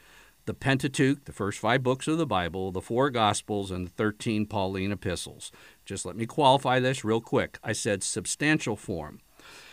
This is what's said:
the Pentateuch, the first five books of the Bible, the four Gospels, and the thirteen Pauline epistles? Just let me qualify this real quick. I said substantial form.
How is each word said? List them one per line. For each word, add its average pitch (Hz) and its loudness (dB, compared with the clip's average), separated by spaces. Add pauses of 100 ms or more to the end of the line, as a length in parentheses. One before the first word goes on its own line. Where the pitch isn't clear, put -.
(460)
the 104 -6
Pentateuch, 135 0
the - -14
first 101 -4
five 123 2
books 131 0
of 156 0
the 165 0
Bible, 92 -2
the 90 -4
four 131 0
Gospels, 104 0
and 90 -4
the 87 -10
thirteen 107 0
Pauline 98 -2
epistles? 87 -6 (340)
Just 98 -8
let 85 -10
me 113 -4
qualify 131 4
this 127 0
real 113 4
quick. - -2
I 110 -2
said 101 0
substantial 147 0
form. 80 -8 (540)